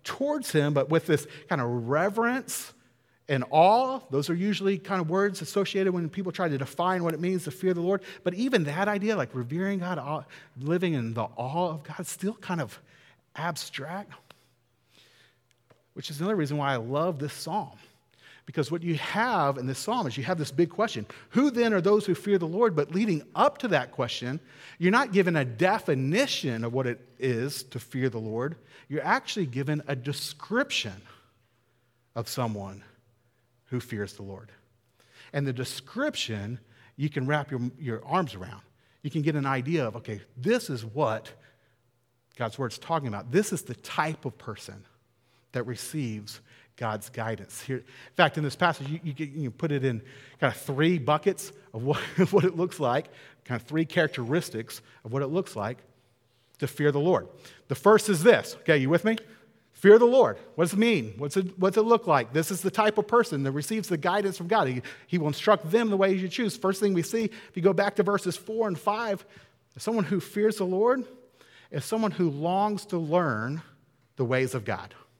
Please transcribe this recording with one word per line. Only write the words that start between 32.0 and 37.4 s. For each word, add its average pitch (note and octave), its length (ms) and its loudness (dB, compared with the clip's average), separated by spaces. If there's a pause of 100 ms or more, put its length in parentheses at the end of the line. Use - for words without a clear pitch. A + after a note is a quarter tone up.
of A2+ 120 -6
someone G2+ 560 -6 (840)
who B2 140 -6
fears G#2 340 -8
the - 100 -16
Lord. G2 280 -14 (800)
And C#3+ 140 -2
the C3+ 80 -2
description, B2 1080 -6 (360)
you C#3+ 120 -4
can C#3 200 -4
wrap D3 240 -2